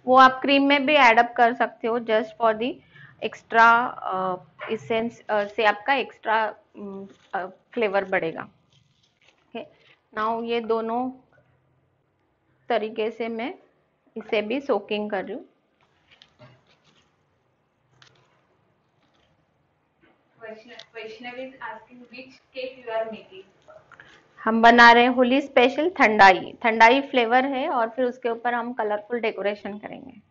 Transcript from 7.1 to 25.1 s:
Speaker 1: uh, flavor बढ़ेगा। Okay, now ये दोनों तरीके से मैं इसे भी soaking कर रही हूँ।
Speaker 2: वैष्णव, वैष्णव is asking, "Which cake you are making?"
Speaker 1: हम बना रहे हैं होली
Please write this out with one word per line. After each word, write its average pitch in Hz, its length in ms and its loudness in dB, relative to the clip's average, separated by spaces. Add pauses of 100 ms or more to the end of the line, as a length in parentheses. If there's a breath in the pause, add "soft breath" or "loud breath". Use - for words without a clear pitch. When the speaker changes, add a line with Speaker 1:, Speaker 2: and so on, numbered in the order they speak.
Speaker 1:
uh, 185 140 -8 (240)
flavor 196 340 -2
बढ़ेगा। 180 360 -4
Okay, - 1200 -20 (520 soft breath)
now 226 260 -4
ये 233 180 -4
दोनों 226 500 -4 (1600)
तरीके 220 420 -4
से 226 160 -10
मैं 233 260 -8 (640)
इसे 214 240 -4
भी 226 200 -6
soaking 208 500 -6
कर 190 140 -8
रही 190 80 -12
हूँ। 269 120 -14 (4000)
Speaker 2:
वैष्णव, 220 340 -20 (200)
वैष्णव 220 360 -16
is 262 220 -14
asking, 247 560 -20
"Which 262 300 -20 (180)
cake 254 280 -14
you 226 120 -8
are 220 140 -6
making?" - 600 -20 (720 soft breath)
Speaker 1:
हम 226 180 -2
बना 233 300 10
रहे 240 120 6
हैं 254 60 2
होली 254 320 2